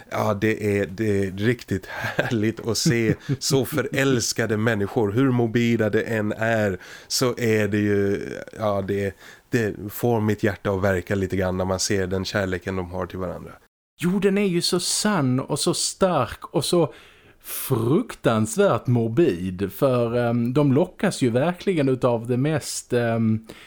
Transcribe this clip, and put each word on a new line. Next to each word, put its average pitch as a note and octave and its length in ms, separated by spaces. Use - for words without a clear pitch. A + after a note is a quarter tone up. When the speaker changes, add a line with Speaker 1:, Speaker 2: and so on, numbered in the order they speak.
Speaker 1:
ja, A2 220
det G#2 460
är, G2+ 60
det G2 400
är F#2+ 60
riktigt G2+ 540
härligt - 840
att A2 100
se A#2 380
Speaker 2:
<laughs> C3 120
Speaker 1:
så C3+ 260
förälskade B2 920
människor. G#2+ 540
Hur C3 200
morbida A#2 580
det A2 120
än G#2+ 360
är G#2+ 400
så - 320
är A2 280
det G#2 100
ju, G2+ 520
ja, G2+ 220
det, G2 340
det A2 260
får A#2 320
mitt G#2+ 220
hjärta G#2 280
att F#2+ 120
verka G2 320
lite F#2+ 220
grann F#2 200
när F#2 80
man F#2 140
ser F#2+ 280
den F#2+ 180
kärleken F#2+ 500
de F2+ 160
har F#2 140
till F#2 140
varandra. E2 320
Speaker 2:
Jo, F3+ 180
den G3 180
är G#3 80
ju F3 160
så F3 180
sann C#3+ 600
och C#3+ 200
så F3 140
stark - 640
och - 140
så E3+ 280
fruktansvärt B2+ 1400
morbid, A2 840
för, A#2+ 440
ehm, A#2+ 360
de C#3+ 200
lockas F3+ 480
ju B2+ 80
verkligen D#3 600
utav A#2+ 380
det B2 100
mest, C#3+ 560
ehm, A2+ 540